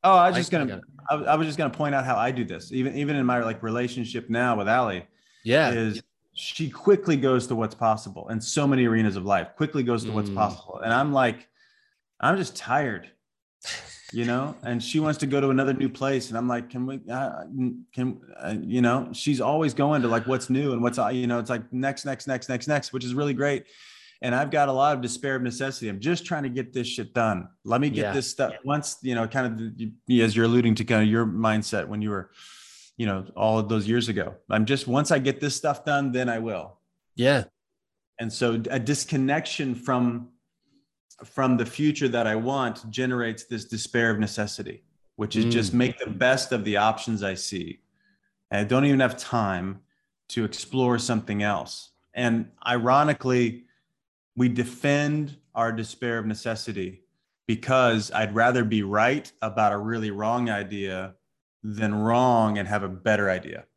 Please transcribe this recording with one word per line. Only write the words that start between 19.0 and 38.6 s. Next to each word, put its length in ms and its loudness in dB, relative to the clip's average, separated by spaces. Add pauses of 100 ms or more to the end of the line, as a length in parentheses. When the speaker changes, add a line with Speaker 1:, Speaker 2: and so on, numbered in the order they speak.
Speaker 1:
she's 280 -2
always 320 0
going 300 2
to, 40 2
like, 200 0
what's 220 -2
new 240 2
and 100 -2
what's, 160 0
uh, 80 2
you 200 -2
know, 120 0
it's 100 -6
like, 240 -4
next, 320 -4
next, 220 -8
next, 220 -6
next, 180 -4
next, 260 -2
which 100 -6
is 120 -6
really 180 0
great. 320 0 (560)
And 140 -2
I've 160 0
got 180 4
a 40 0
lot 220 4
of 60 -4
despair 340 -4
of 80 -2
necessity. 460 -4
I'm 100 -8
just 260 -2
trying 180 -4
to 60 -4
get 240 -6
this 140 -4
shit 260 -8
done. 360 0 (140)
Let 180 2
me 80 2
get 120 -2
Speaker 2:
Yeah. 120 -2
Speaker 1:
this 160 -2
stuff 240 -2
Speaker 2:
Yeah. 100 -14
Speaker 1:
once, 400 -2
you 120 -2
know, 120 0
kind 200 -2
of 100 -4 (200)
the, 140 -6 (160)
you, 160 6
as 120 4
you're 100 6
alluding 300 6
to 100 -4
kind 180 4
of 60 4
your 160 2
mindset 640 0
when 140 -6
you 100 -4
were 200 -6 (680)
you 80 -2
know, 200 -2 (100)
all 240 2
of 100 -2
those 180 0
years 220 0
ago. 260 -4 (140)
I'm 160 2
just, 220 -2
once 240 0
I 80 4
get 200 -2
this 160 -4
stuff 300 -4
done, 260 0
then 180 0
I 100 -2
will. 380 -8 (380)
Speaker 2:
Yeah. 300 4 (760)
Speaker 1:
And 140 -6
so 280 0 (100)